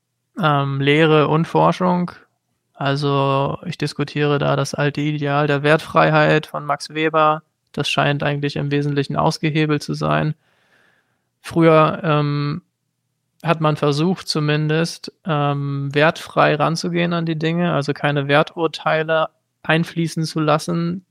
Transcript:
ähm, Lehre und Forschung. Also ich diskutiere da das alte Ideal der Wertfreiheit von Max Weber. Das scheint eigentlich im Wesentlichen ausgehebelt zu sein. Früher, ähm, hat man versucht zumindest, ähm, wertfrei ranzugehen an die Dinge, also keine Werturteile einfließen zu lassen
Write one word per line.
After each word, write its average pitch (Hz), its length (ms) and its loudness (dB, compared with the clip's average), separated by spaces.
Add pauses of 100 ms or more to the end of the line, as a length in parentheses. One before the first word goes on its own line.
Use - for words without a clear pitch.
(380)
ähm, 139 420 0
Lehre 151 480 4
und 160 180 2
Forschung. 175 640 0 (640)
Also 139 880 0
ich - 140 -8
diskutiere 147 600 -2
da 143 180 0
das 139 180 -4
alte 147 260 -2
Ideal 147 460 -2
der 143 160 0
Wertfreiheit 156 840 2
von 147 200 -10
Max 143 240 -4
Weber. 156 520 2 (300)
Das - 160 -4
scheint 143 340 0
eigentlich 143 340 -2
im 143 140 -4
Wesentlichen 143 460 -2
ausgehebelt 151 680 0
zu 151 120 -8
sein. 151 400 -2 (1080)
Früher, 160 600 4
ähm, 147 580 -2 (840)
hat 160 160 -2
man 151 160 2
versucht 151 520 0
zumindest, 151 840 -2 (120)
ähm, 143 680 -2
wertfrei 151 600 2
ranzugehen 170 580 0
an 165 140 -2
die 165 100 -2
Dinge, 165 360 0
also 143 200 0
keine 143 360 -2
Werturteile 156 1000 0 (340)
einfließen 165 600 0
zu 156 140 -4
lassen 170 720 -2